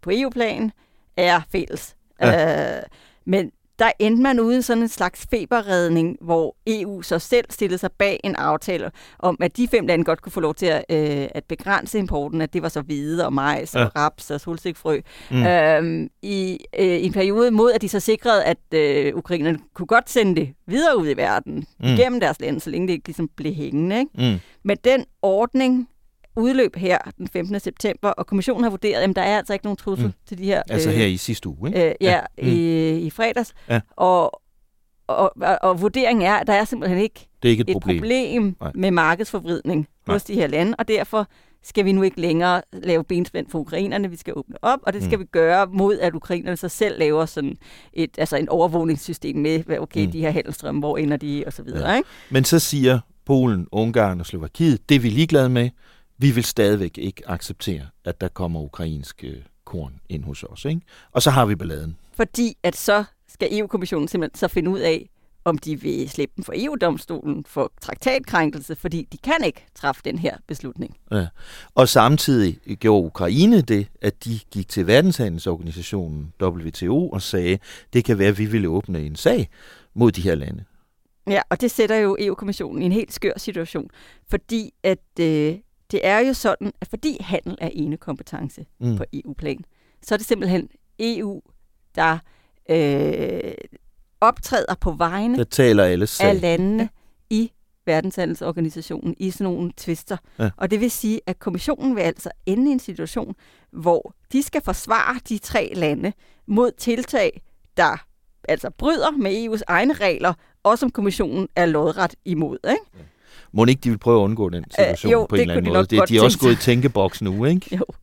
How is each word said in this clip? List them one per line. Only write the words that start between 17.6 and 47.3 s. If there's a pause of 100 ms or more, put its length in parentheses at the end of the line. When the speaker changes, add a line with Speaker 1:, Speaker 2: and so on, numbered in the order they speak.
Speaker 1:
at
de
så
sikrede,
at, (160)
øh,
ukrainerne (140)
kunne
godt
sende
det (140)
videre
ud
i
verden, (240)
Speaker 2:
Mm.
Speaker 1:
igennem
deres
lande,
så
længe
det
ikke
ligesom
blev
hængende,
ikke?
Speaker 2:
Mm. (240)
Speaker 1:
Men
den (160)
ordning (500)
udløb
her (200)
den
femtende
september,
og
kommissionen
har
vurderet,
at
der
er
altså
ikke
nogen
trussel
Speaker 2:
Mm. (140)
Speaker 1:
til
de
her,
Speaker 2:
Altså
Speaker 1:
øh,
Speaker 2:
her
i
sidste
uge,
ikke?
Speaker 1:
øh,
ja,
Speaker 2:
Ja. (220)
Mm.
Speaker 1:
i,
i
fredags. (160)
Speaker 2:
Ja. (160)
Speaker 1:
Og, (680)
og,
og,
og
vurderingen
er,
at
der
er
simpelthen
ikke (160)
Speaker 2:
Det
er
ikke
et
Speaker 1:
et
Speaker 2:
problem.
Speaker 1:
problem
Speaker 2:
Nej.
Speaker 1:
med
markedsforvridning (200)
Speaker 2:
Nej.
Speaker 1:
hos
de
her
lande,
og
derfor (360)
skal
vi
nu
ikke
længere (120)
lave
benspænd
for
ukrainerne,
vi
skal
åbne
op,
og
det
skal
Speaker 2:
Mm.
Speaker 1:
vi
gøre
mod,
at
ukrainerne
så
selv
laver
sådan (360)